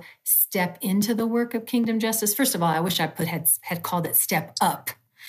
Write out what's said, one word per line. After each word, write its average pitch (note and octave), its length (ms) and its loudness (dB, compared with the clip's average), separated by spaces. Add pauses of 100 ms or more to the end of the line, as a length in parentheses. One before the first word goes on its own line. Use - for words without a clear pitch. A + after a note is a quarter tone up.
(220)
Step - 580 0
Into G3+ 320 2
the A3+ 140 0
Work A#3 280 0
of A3+ 120 -4
Kingdom A3+ 320 2
Justice. A3 380 0
First - 180 2
of F3 80 0
all, E3+ 60 4
I D#3+ 100 2
wish E3+ 220 0
I D#3 80 0
put, E3 180 -2
had, E3 220 -2 (140)
had E3+ 200 -6
called F3 240 -2
it - 80 -4
Step - 460 0
Up - 300 0 (380)